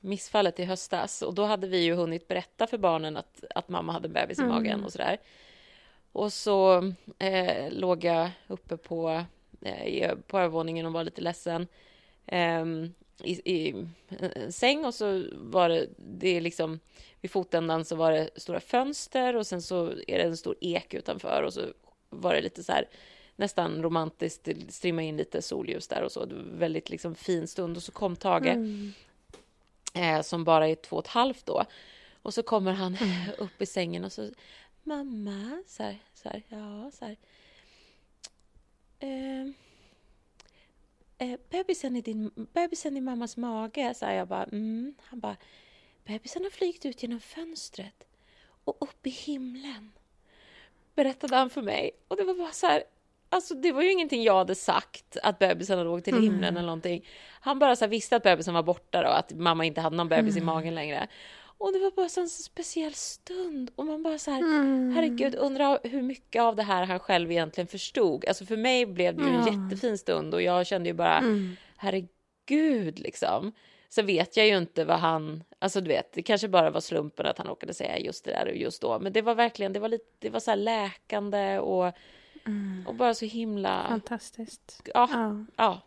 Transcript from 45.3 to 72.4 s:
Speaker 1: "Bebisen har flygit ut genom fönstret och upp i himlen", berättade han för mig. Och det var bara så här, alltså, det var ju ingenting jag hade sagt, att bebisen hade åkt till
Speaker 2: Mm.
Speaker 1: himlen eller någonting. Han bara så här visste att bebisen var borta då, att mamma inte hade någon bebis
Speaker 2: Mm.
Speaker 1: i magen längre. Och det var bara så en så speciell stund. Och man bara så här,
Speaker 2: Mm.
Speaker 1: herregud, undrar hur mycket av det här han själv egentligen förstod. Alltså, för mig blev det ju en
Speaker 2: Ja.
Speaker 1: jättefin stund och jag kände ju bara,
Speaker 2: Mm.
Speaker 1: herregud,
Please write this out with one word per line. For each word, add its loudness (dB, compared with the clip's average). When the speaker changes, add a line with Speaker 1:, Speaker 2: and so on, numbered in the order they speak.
Speaker 1:
"Bebisen -8
har -6
flygit -4
ut -8
genom -6
fönstret -14
och -4
upp -10
i -4
himlen", -10
berättade 2
han 6
för -6
mig. 0
Och -2
det 2
var 0
bara -6
så -2
här, 6
alltså, 0
det 2
var 2
ju 6
ingenting 0
jag 8
hade 4
sagt, -2
att 4
bebisen 4
hade 0
åkt -2
till 0
Speaker 2:
Mm. 6
Speaker 1:
himlen 4
eller -2
någonting. -4
Han -2
bara 8
så 2
här 0
visste 2
att 4
bebisen 6
var 4
borta 0
då, 4
att 2
mamma 2
inte 0
hade 0
någon 0
bebis 4
Speaker 2:
Mm. 0
Speaker 1:
i 0
magen -2
längre. -4
Och -2
det 2
var 2
bara 0
så -2
en 0
så -10
speciell -6
stund. -8
Och -4
man -4
bara -2
så -6
här, 0
Speaker 2:
Mm. 4
Speaker 1:
herregud, 2
undrar 4
hur -2
mycket -2
av 4
det 0
här 2
han 0
själv 2
egentligen 0
förstod. 2
Alltså, 0
för -2
mig 4
blev 0
det 0
ju 4
en 4
Speaker 2:
Ja. 2
Speaker 1:
jättefin 0
stund 0
och 2
jag 4
kände 0
ju -2
bara, 6
Speaker 2:
Mm. 2
Speaker 1:
herregud, 0